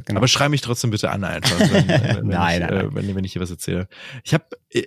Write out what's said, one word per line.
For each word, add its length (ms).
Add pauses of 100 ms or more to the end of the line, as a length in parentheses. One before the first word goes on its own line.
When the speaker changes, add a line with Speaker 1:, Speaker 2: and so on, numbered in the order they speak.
Speaker 1:
Genau. 140
Speaker 2:
aber 80
schrei 200
mich 140
trotzdem 300
bitte 180
an 140
einfach, 360
wenn, 280
Speaker 1:
<laughs> 0
Speaker 2:
wenn, 0 (300)
wenn 100
Speaker 1:
Nein, 340
Speaker 2:
ich, 60
Speaker 1:
nein, 20
Speaker 2:
äh, 140
Speaker 1:
nein. 100
Speaker 2:
wenn, 220
wenn 80
ich 100
hier 80
was 80
erzähle. 380 (360)
Ich 120
hab, 180 (160)
äh, 180